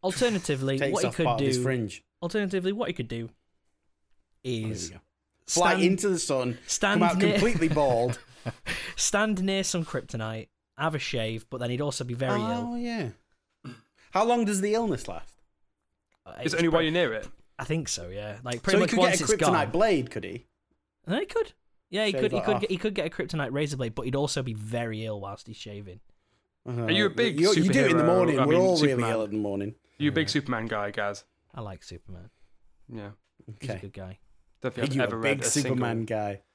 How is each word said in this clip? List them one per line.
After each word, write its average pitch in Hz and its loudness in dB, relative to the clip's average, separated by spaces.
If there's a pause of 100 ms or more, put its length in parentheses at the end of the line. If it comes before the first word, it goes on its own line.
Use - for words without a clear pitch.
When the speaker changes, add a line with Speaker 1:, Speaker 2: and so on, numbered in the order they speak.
Speaker 1:
Alternatively, 170 0
Speaker 2:
Takes 139 0
Speaker 1:
what 151 2
he 180 2
Speaker 2:
off 117 -4
Speaker 1:
could 165 2
Speaker 2:
part 123 2
of 139 2
his 131 2
Speaker 1:
do 123 0
Speaker 2:
fringe. 123 -2 (180)
Speaker 1:
Alternatively, 190 -2
what 220 -4
he 170 -4
could 117 -6
do 117 -8 (1160)
Speaker 2:
Oh, - -6
there 110 -2
we 110 -4
Speaker 1:
is 85 -8
Speaker 2:
go. 92 -18 (500)
Fly 175 4
Speaker 1:
stand, 190 2
Speaker 2:
into 190 4
the 180 2
sun, 127 -2
Speaker 1:
stand 202 2
Speaker 2:
come 175 8
out 175 2
Speaker 1:
near, 190 4
Speaker 2:
completely 190 4
bald. 127 2 (260)
Speaker 1:
<laughs> - -8
stand 208 2
near 190 2
some 175 -2
kryptonite, 113 -6 (300)
have 156 0
a 147 -2
shave, 113 -4
but 127 -8
then 120 -4
he'd 123 -2
also 143 -2
be 123 -6
very 131 0
Speaker 2:
Oh, 240 -4
Speaker 1:
ill. 240 -6
Speaker 2:
yeah. 233 -4 (1000)
How 196 2
long 233 4
does 202 0
the 208 2
illness 220 0
last? - -10 (920)
Speaker 1:
Uh, - -20
Speaker 3:
Is - -6
Speaker 1:
it's 160 -4
Speaker 3:
it - -2
only 170 2
while 160 4
Speaker 1:
pre- 160 2
Speaker 3:
you're 156 0
near 165 0
it? 107 -8 (300)
Speaker 1:
I 123 -8
think 156 -4
so, 87 -8
yeah. 104 -10
Like, 123 -6
Speaker 2:
So 113 -10
Speaker 1:
pretty 196 4
Speaker 2:
he - 6
Speaker 1:
much 214 2
Speaker 2:
could 240 2
Speaker 1:
once - 4
Speaker 2:
get - 0
a - 6
Speaker 1:
it's 165 0
Speaker 2:
kryptonite 147 6 (140)
Speaker 1:
gone. 113 -4
Speaker 2:
blade, 165 2
could - -8
he? 95 -12 (600)
Speaker 1:
No, 190 -2
he 392 -4
could. - -4 (380)
Yeah, 214 -2
he 202 0
Speaker 2:
Shave 135 -2
Speaker 1:
could. 127 0
He 127 0
Speaker 2:
that 92 -2
Speaker 1:
could - 2
Speaker 2:
off. - -2
Speaker 1:
get, 208 -4
he 185 0
could 208 -2
get 165 -2
a 165 -6
kryptonite 131 -6
razor 147 -2
blade, 117 -4
but 127 -6
he'd 131 -2
also 143 -2
be 123 -6
very 110 -6
ill 107 -6
whilst 98 -12
he's 113 -16
shaving. 101 -14 (680)
Speaker 2:
Uh, 120 -4
Speaker 3:
Are 113 0
you 202 4
a 190 2
big 214 0
Speaker 2:
you, 185 6
you 170 6
do 269 6
it 185 6
in 165 4
the 165 4
Speaker 3:
superhero? - 6
Speaker 2:
morning. 170 6
Speaker 3:
I 131 6
Speaker 2:
We're 151 6
Speaker 3:
mean, 175 6
Speaker 2:
all 185 6
Speaker 3:
Superman. 143 4
Speaker 2:
really 117 2
ill 110 0
in 104 -6
the 107 -2
morning. 101 -4 (240)
Speaker 3:
You 147 2
a - -6
big 156 2
Speaker 1:
Yeah. - -4
Speaker 3:
Superman 123 -2
guy, 107 -2
Gaz? 101 -4 (300)
Speaker 1:
I 135 -10
like 98 -12
Superman. 85 -16 (600)
Speaker 3:
Yeah. 104 -12 (500)
Speaker 1:
He's 123 -10
a - -4
Speaker 2:
Okay. 92 -10
Speaker 1:
good 98 -14
guy. 95 -14 (420)
Speaker 3:
Don't 123 -4
think 117 -4
Speaker 2:
Are 147 -2
Speaker 3:
I've 131 -4
Speaker 2:
you 135 2
Speaker 3:
ever 117 0
Speaker 2:
a - -4
Speaker 3:
read 139 0
Speaker 2:
big 127 -4
Speaker 3:
a 113 0
single 131 0
Speaker 2:
Superman 117 0
guy? 104 -4 (120)